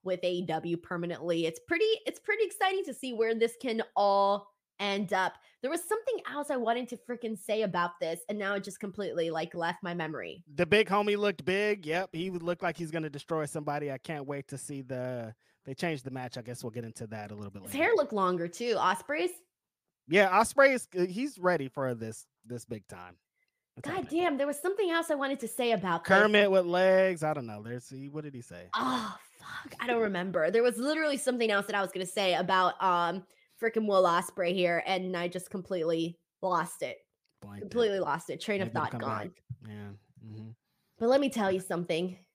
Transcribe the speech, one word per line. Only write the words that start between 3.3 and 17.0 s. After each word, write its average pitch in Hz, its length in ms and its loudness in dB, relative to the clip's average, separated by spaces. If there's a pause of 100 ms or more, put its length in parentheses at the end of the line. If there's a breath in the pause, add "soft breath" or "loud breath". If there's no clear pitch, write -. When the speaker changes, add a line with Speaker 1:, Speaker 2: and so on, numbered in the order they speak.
Speaker 1:
this 233 260 2
can 226 220 -2 (140)
all 202 520 4 (320)
end 202 320 0
up. 190 220 0 (280 soft breath)
There 262 80 -2
was 339 180 -4
something 453 280 0 (140)
else 285 200 -6
I 277 60 0
wanted 240 320 0
to 233 100 -10 (100)
freaking 226 300 -6
say 214 240 -2
about 175 380 0
this, 170 280 -4
and 208 100 -4
now 202 160 -2
it 196 100 -4
just - 160 -12
completely, 175 500 -4
like, 160 240 -4
left 170 280 -4
my 175 120 -6
memory. 156 480 -6 (140)
Speaker 2:
The 175 100 2
big 214 220 4
homie 208 280 2
looked 202 280 0
big. 196 420 0
Yep, 175 260 -2
he 175 160 -4
would 175 140 -6
look 170 200 -4
like 170 140 0
he's 165 140 -6
gonna 156 180 -4
destroy 147 380 -4
somebody. 147 460 -4
I 131 60 -6
can't 147 280 -8
wait 143 220 -6
to 139 100 -10
see 139 240 -10
the, 123 500 -6 (320)
they 135 100 -10
changed 160 300 -4
the 131 60 -8
match. 127 260 -10
I 120 60 -8
guess 123 200 -10
we'll 113 100 -6
get 117 120 -8
into 113 220 -12